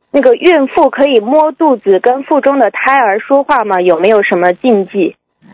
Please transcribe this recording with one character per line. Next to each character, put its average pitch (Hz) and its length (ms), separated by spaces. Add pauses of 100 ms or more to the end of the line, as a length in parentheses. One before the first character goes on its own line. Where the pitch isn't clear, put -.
(120)
那 277 100
个 494 120
孕 311 340
妇 302 220
可 269 180
以 247 140
摸 302 320
肚 269 240
子 196 240
跟 254 220
腹 - 180
中 277 180
的 208 100
胎 - 280
儿 214 220
说 277 240
话 277 160
吗？ 202 200
有 180 180
没 185 120
有 214 140
什 202 120
么 180 160
禁 202 360
忌？ 190 280 (380)